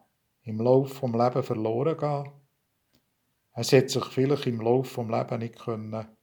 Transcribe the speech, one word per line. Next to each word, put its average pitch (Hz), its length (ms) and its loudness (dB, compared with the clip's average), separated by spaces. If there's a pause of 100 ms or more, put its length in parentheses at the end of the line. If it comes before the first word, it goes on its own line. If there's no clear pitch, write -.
(440)
im 110 160 -6
Lauf 131 320 4
vom 123 200 -4
Leben 120 300 2
verloren 120 560 -2
gehen. 143 340 -4 (1200)
Es 120 180 0
hat 131 180 6
sich 123 160 -2
vielleicht 139 400 0
im 117 140 -2
Lauf 123 300 2
vom 117 200 -6
Leben 120 300 -2
nicht 113 180 -10
können 110 500 -8 (140)